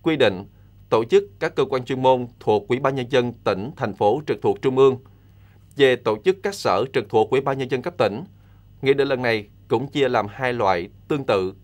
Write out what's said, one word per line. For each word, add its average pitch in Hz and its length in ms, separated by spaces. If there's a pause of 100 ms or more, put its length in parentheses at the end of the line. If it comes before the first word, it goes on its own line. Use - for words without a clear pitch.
quy 160 140
định 98 300 (440)
tổ 113 160
chức 196 180 (160)
các 160 160
cơ 139 140
quan 127 160
chuyên 131 160
môn 127 260 (120)
thuộc 107 280
Ủy 123 120
ban 135 160
Nhân 127 140
dân 123 240
tỉnh, 104 440
thành 107 180
phố 113 320
trực 123 160
thuộc 101 180
Trung 127 160
ương 135 200 (760)
về 131 200
tổ 110 300
chức 185 180
các 196 120
sở 104 380
trực 120 160
thuộc 110 200
Ủy 131 120
ban 139 160
Nhân 135 140
dân 127 100
cấp - 160
tỉnh. 117 260 (580)
Nghị 135 120
định 139 140
lần 131 140
này 113 260 (200)
cũng 127 200
chia 139 220
làm 110 200
hai 127 240
loại 95 360 (180)
tương 139 180
tự 98 280 (100)